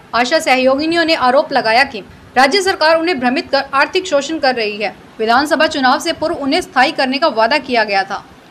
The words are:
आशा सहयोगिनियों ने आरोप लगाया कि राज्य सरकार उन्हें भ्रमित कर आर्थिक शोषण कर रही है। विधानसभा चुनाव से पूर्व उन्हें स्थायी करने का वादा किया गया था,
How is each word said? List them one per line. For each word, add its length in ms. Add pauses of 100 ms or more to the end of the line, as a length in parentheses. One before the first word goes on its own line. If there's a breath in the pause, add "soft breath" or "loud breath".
(140)
आशा 240
सहयोगिनियों 680
ने 120
आरोप 360
लगाया 320
कि 160 (360 loud breath)
राज्य 260
सरकार 340
उन्हें 240
भ्रमित 300
कर 140 (100)
आर्थिक 320
शोषण 320
कर 160
रही 220
है। 180 (240)
विधानसभा 480
चुनाव 320
से 140
पूर्व 240
उन्हें 240
स्थायी 320
करने 260
का 100
वादा 300
किया 260
गया 200
था, 200 (260)